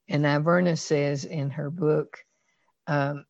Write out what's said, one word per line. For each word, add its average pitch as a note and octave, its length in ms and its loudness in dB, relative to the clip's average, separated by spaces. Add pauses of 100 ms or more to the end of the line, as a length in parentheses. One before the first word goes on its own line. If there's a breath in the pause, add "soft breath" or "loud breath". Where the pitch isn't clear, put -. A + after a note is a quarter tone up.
And D3 160 0
Iverna D#3+ 540 2
says C#3+ 460 0
in C#3 260 -6
her D3 200 -6
book, D3+ 480 0 (680)
um, C#3+ 440 -2